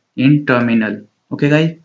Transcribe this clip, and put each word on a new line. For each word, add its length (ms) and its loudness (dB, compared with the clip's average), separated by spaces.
in 280 2
terminal. 560 0
Okay 180 -2
guys, 360 0